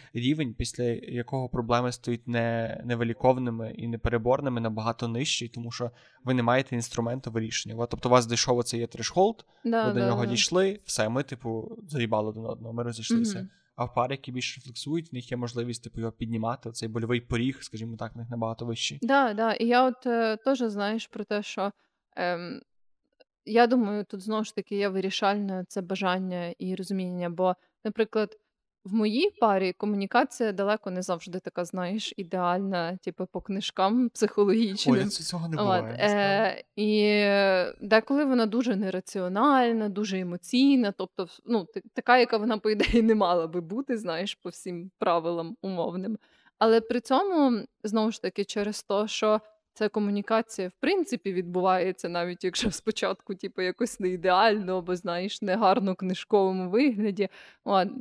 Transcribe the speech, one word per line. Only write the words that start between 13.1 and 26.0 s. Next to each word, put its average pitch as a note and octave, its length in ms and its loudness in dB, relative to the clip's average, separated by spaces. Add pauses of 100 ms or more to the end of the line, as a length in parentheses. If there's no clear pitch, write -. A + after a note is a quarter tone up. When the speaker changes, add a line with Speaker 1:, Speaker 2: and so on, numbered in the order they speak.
Speaker 2:
Мгм. - 100 -10 (260)
Speaker 1:
А A#2+ 100 -4
в A#2+ 80 -8
парі, B2+ 180 0
які C3+ 200 -8
більше B2+ 300 -8
рефлексують, D#3+ 500 -8
в B2+ 40 -10
них A#2+ 160 -12
є B2 60 -4
можливість, A#2+ 460 -6
типу, - 160 -12
його A2+ 120 -4
піднімати, A2+ 580 -4
оцей A2+ 200 -8
больовий A#2 320 -2
поріг, A#2+ 400 -2
скажімо A2+ 360 -12
так, A2 180 -10
в - 20 -14
них A#2 120 -12
набагато A2+ 360 -6
вищий. A#2+ 360 -6
Speaker 2:
Да, C4 320 2
да. A3 200 0
І A3+ 140 -2
я B3 180 6
от, B3+ 200 -2
е, A3+ 320 0
теж, C4+ 240 0
знаєш, G#3+ 460 -4
про G#3+ 160 -10
те, G#3 200 -4
що, G3+ 280 -4 (440)
ем, F3 460 -4 (880)
я A3+ 200 6
думаю, G#3 380 2
тут G3 160 -12
знову G#3+ 220 -2
ж - 120 -10
таки G3+ 200 -6
є G3+ 140 0
вирішальне F#3+ 800 -2
це - 140 -6
бажання F3+ 800 -4